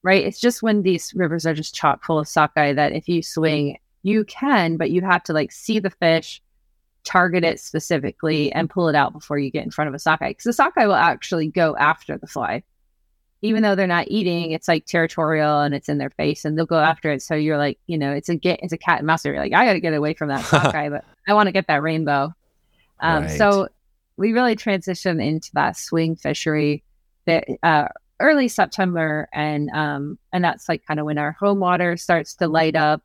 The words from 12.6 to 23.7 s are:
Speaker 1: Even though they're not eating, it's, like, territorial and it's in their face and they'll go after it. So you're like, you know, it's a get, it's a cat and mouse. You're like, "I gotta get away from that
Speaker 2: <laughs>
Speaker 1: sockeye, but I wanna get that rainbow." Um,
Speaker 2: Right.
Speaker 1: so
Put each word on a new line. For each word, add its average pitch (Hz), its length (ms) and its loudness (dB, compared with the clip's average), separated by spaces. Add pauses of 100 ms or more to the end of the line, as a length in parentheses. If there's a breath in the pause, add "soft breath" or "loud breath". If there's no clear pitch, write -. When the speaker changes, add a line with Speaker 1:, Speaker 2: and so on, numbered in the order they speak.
Speaker 1:
Even 220 200 0
though 202 120 2
they're 190 120 0
not 175 220 0
eating, 175 440 -2
it's, 160 140 -6
like, 160 200 0
territorial 156 760 0
and 143 140 0
it's 143 160 -8
in 143 80 0
their 139 120 -4
face 151 340 -4
and 156 120 -2
they'll 160 80 0
go 165 140 0
after 156 320 0
it. 135 100 -2
So - 140 -4
you're 151 240 0
like, 143 280 -2
you 170 120 -4
know, 139 140 -2
it's 143 180 -6
a 170 40 2
get, 170 280 0
it's 170 100 -6
a 165 60 -6
cat 170 200 0
and 147 80 -4
mouse. 160 180 0
You're 143 120 -2
like, - 160 -2
"I 226 140 6
gotta 190 140 2
get 165 120 0
away 151 220 0
from 151 140 -6
that 135 160 -4
Speaker 2:
<laughs> - 20 -8
Speaker 1:
sockeye, 147 420 2
but 147 160 -8 (240)
I 202 60 4
wanna 208 180 4
get 190 140 0
that 147 160 2
rainbow." 151 500 0 (680)
Um, 160 260 0
Speaker 2:
Right. 160 120 -6
Speaker 1:
so 202 320 4 (480)